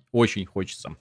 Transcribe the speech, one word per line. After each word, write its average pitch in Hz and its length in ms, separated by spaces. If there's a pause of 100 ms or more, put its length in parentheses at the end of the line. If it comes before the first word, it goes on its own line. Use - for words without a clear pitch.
(120)
очень 107 340
хочется. - 540